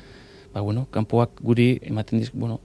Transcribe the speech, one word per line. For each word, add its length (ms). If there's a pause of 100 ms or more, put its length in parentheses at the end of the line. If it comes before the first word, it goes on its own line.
(520)
Ba, 80
bueno, 300
kanpoak 500
guri 420
ematen 380
diz-, 140
bueno, 300